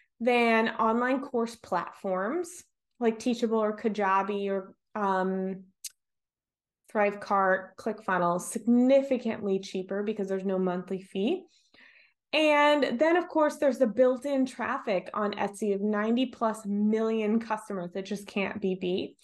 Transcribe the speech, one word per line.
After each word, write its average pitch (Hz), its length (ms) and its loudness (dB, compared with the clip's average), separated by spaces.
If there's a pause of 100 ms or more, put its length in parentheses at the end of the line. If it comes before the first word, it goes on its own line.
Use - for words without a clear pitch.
(200)
than 233 500 4
online 247 500 0
course 233 340 -4
platforms 196 1080 -4 (340)
like 226 220 0
Teachable 226 420 0
or 214 140 0
Kajabi 202 720 0
or, 196 260 -6 (260)
um, 190 640 -2 (1300)
Thrivecart, 196 840 0
ClickFunnels, 180 640 -2
significantly 240 1200 2
cheaper 196 420 -6
because 208 240 -4
there's 190 200 -4
no 190 120 0
monthly 185 440 -4
fee. 240 420 -4 (880)
And 294 680 4
then, 320 180 4
of 349 120 0
course, 302 280 2
there's 269 220 2
the 262 80 4
built-in 254 580 2
traffic 220 720 -4
on 208 180 -2
Etsy 202 420 -2
of 196 60 -2
ninety 214 460 0
plus 220 400 -4
million 220 760 0
customers 208 520 -6
that 196 120 -8
just 202 220 -8
can't 196 340 -4
be 190 140 0
beat. 185 500 -4